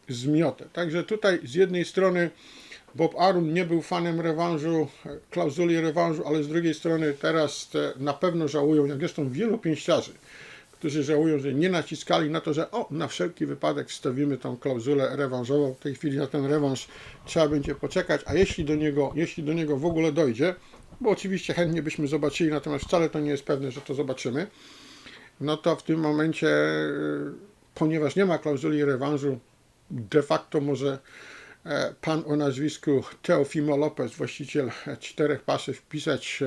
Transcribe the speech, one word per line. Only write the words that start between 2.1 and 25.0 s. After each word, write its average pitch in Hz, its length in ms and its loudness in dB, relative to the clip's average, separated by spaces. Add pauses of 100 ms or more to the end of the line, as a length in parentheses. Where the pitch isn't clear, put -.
Bob 160 240 2
Arum 175 340 4
nie 180 120 2
był 165 160 2
fanem 170 400 -2
rewanżu, 165 680 0 (440)
klauzuli 165 500 2
rewanżu, 165 460 0
ale 151 160 2
z 143 40 -6
drugiej 160 260 0
strony 160 400 0
teraz 151 560 -2
te 147 280 -2
na 143 160 -2
pewno 170 340 0
żałują, 147 380 4
jak 139 140 -2
zresztą 151 300 -2
wielu 196 280 0
pięściarzy, 165 540 0 (600)
którzy 147 320 -2
żałują, 151 360 2
że 135 140 -2
nie 160 160 2
naciskali 160 600 0
na 160 120 -2
to, 156 120 -2
że 156 180 -2
o, 233 200 -4
na 151 160 -4
wszelki 175 380 -4
wypadek 143 440 -2
wstawimy 139 480 -2
tą 127 200 -6
klauzulę 131 580 0
rewanżową. 131 580 0
W - 60 -20
tej 143 160 -6
chwili 139 220 -2
na 147 100 0
ten 143 180 -2
rewanż 143 420 0 (380)
trzeba 160 220 2
będzie 147 280 -2
poczekać, 151 500 -2
a - 80 -6
jeśli 170 320 2
do 151 100 0
niego, 147 400 2
jeśli 160 280 -2
do 147 100 0
niego 151 240 0
w 143 80 0
ogóle 160 260 2
dojdzie, 147 440 2 (460)
bo 240 80 2
oczywiście 185 440 0
chętnie 165 280 0
byśmy 151 260 -2
zobaczyli, 151 440 0
natomiast 147 340 -2
wcale 165 240 2
to 156 100 -4
nie 147 120 0
jest 139 120 -2
pewne, 135 280 -2
że 139 100 -10
to 143 120 -6
zobaczymy, 131 540 -2 (920)